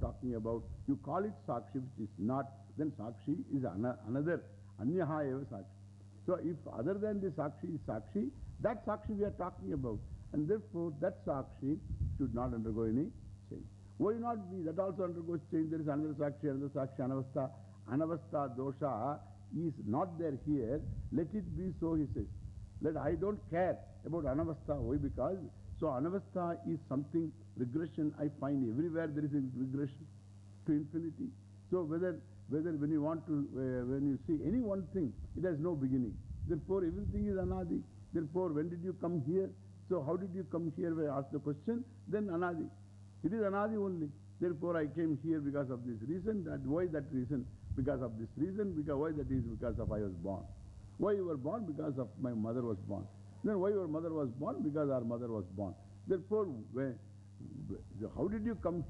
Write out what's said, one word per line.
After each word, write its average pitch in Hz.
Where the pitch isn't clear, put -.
talking 123
about. 113
You 139
call 170
it 208
Sakshi, 127
which 127
is -
not, 127
then 147
Sakshi 117
is 131
ana-, 117
another, 147
Anyaha 151
eva 135
Sakshi. 95
So 180
if 160
other 143
than 208
the 190
Sakshi 156
is 151
Sakshi, 202
that 214
Sakshi 214
we 202
are 196
talking 180
about. 123
And 151
therefore 170
that 190
Sakshi 139
should 127
not 123
undergo 113
any 117
change. -
Why 185
not 226
be? 190
That 160
also 190
undergoes 170
change. 160
There 160
is 151
another 151
Sakshi, 143
another 135
Sakshi, 135
Anavastha. 131
Anavastha 147
dosha 131
is 160
not 165
there 156
here. 143
Let 156
it 175
be 180
so, 165
he 151
says. 110
Let, 156
I 147
don't 202
care 170
about 151
Anavastha. 151
Why? 131
Because, 143
so 160
Anavastha 170
is 160
something, 156
regression 151
I 147
find 135
everywhere 160
there 147
is 143
a 143
regression 131
to 160
infinity. 156
So 180
whether, 165
whether 156
when 147
you 156
want 160
to, 156
uh, 131
when 135
you 131
see 160
any 214
one 196
thing, 156
it 156
has 175
no 170
beginning. 131
Therefore 180
everything 202
is 196
Anadi. 185
Therefore 170
when 156
did 170
you 185
come 170
here? 185
So 175
how 170
did 190
you 185
come 165
here? 175
When 156
I 139
ask 139
the 147
question, 226
then 208
Anadi. 175
It 170
is 226
Anadi 208
only. 180
Therefore 170
I 156
came 160
here 160
because 143
of 123
this 120
reason. 190
That, 147
why 160
that 151
reason? 127
Because 135
of 117
this 113
reason. 190
Because 151
why 156
that 139
is? 131
Because 113
of 107
I 107
was 101
born. 95
Why 202
you 196
were 160
born? 180
Because 151
of 120
my 127
mother 113
was 117
born. 98
Then 208
why 190
your 196
mother 160
was 151
born? 165
Because 147
our 131
mother 117
was 107
born. 95
Therefore, 196
when, 131
how 143
did 214
you 226
come 170